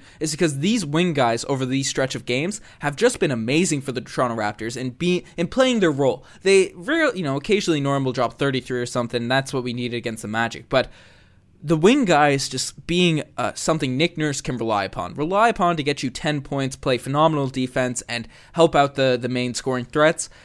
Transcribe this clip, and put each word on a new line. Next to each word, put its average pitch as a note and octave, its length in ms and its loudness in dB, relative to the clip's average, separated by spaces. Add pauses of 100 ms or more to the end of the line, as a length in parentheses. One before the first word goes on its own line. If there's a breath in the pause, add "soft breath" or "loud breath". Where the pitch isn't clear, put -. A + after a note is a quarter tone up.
(200 loud breath)
is D#3 100 -2
because D3+ 300 -2
these G3 260 0
wing E3 260 0
guys A#2+ 360 0
over C3+ 180 -2
these C3+ 220 -2
stretch C3 260 -2
of A2 100 -10
games D3 360 -4 (180 loud breath)
have D3 160 -4
just A#3+ 240 2
been D#3 140 2
amazing C#3 480 0
for C3 100 -6
the A#2 100 -6
Toronto A#2+ 360 -2
Raptors A2 440 -4
and B2+ 160 -6
be-, F3 280 0 (120)
and E3+ 140 -2
playing B3+ 300 2
their F3 100 4
role. C3+ 340 0 (180 loud breath)
They F#3+ 340 4
rarely, C4+ 420 -2
you F#3 60 -4
know, C3+ 120 -2
occasionally F3+ 440 0
Norm C#3 240 0
will C3 80 0
drop A#2 260 -2
thirty-three C3+ 400 -2
or A#2+ 80 -2
something, A#2+ 400 -4
that's C3+ 260 -2
what C3 120 -2
we B2 80 -4
needed A#2+ 240 -6
against A2+ 260 -6
the A2 60 -8
Magic, A2+ 400 -4
but C3 200 2 (760 soft breath)
the D#3+ 120 2
wing A#3 280 6
guys D3 440 4
just - 400 -8
being, E3+ 340 2 (160)
uh, A2+ 160 -2
something D3+ 420 -2
Nick D#3+ 220 0
Nurse D3+ 220 -2
can B2+ 180 -6
rely A2 240 0
upon. F#2+ 320 -6
Rely F#3+ 340 2
upon F3+ 280 0
to D3+ 80 -4
get C#3+ 180 -2
you C3 80 -4
ten D3+ 300 -4
points, C3+ 340 -4
play B2+ 240 -2
phenomenal C#3+ 480 2
defense, B2+ 600 -2
and A#2 180 -8 (280 loud breath)
help E3 200 6
out C#3 220 4
the, C3 240 4
the B2 80 -4
main B2 260 -2
scoring B2 300 -4
threats. D3+ 440 2 (160 loud breath)